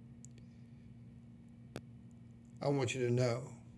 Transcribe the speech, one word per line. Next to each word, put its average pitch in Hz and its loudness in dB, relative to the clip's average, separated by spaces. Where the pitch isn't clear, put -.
I 143 4
want 135 6
you 123 4
to 120 6
know 123 6